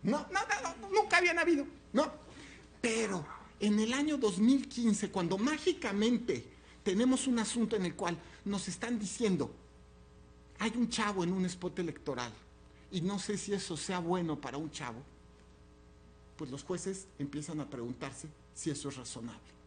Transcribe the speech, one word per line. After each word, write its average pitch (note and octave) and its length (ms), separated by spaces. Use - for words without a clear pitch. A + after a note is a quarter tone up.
no, C#4+ 300
no, F#4+ 80
no, F4 400
no, G4 100
nunca G4+ 280
habían F4 200
habido, D#4+ 260
¿no? C#4+ 200
Pero A3 440
en G#3 180
el A3 140
año C#4+ 260
dos G3+ 200
mil B3 300
quince, G#3+ 400
cuando F#3 300
mágicamente A3+ 1040
tenemos B3+ 460
un A#3 100
asunto A3 380
en F#3 80
el E3+ 100
cual E3+ 240
nos G3+ 220
están A#3 320
diciendo, F#3 560
"Hay A3 160
un A#3+ 140
chavo G#3 340
en F3 100
un F#3+ 140
spot F3+ 320
electoral", C#3 540
y F3+ 120
no G3 180
sé G#3 180
si G3+ 140
eso F#3 240
sea F3+ 240
bueno E3+ 400
para C3 180
un D#3+ 140
chavo, A#2+ 280
pues C#3 140
los C#3 140
jueces F#3 420
empiezan D3 400
a B2+ 100
preguntarse B2+ 560
si - 180
eso C#3+ 180
es C3+ 80
razonable. A#2 720